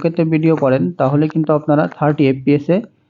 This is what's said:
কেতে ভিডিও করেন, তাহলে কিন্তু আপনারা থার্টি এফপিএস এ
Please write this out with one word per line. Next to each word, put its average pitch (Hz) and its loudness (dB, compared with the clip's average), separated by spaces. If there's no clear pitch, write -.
কেতে 170 -2
ভিডিও 160 2
করেন, 135 2
তাহলে 147 2
কিন্তু 160 0
আপনারা 151 0
থার্টি 151 0
এফপিএস 139 0
এ - 0